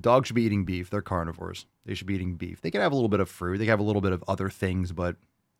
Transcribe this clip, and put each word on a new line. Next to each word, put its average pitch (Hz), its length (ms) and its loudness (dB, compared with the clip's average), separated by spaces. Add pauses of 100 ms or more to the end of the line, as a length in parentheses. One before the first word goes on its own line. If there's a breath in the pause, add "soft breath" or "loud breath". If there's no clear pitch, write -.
Dogs 123 280 4
should 113 80 0
be 120 80 4
eating 101 200 4
beef. 90 240 -4
They're 104 140 -4
carnivores. 87 640 -4 (180)
They 101 100 -6
should 92 120 -10
be 98 80 -2
eating 90 220 -4
beef. 87 240 -10
They 170 100 -4
can 202 100 -2
have 180 120 2
a - 20 -2
little 123 140 4
bit 101 100 2
of 98 100 2
fruit. 90 300 -4
They 110 60 0
can 110 60 2
have 107 100 4
a 104 40 2
little 104 180 2
bit 95 100 2
of 90 160 -2
other 95 200 0
things, 92 440 -2
but 87 240 -4 (440)